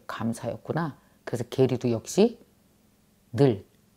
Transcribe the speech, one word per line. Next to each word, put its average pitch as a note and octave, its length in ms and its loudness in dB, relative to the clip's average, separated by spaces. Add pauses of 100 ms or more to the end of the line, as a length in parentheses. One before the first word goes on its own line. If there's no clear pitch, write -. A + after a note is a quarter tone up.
감사였구나." A2+ 880 -6 (280)
그래서 A#2+ 260 -4
게리도 B2 400 2
역시 G3 480 0 (920)
늘 A#2 340 2 (300)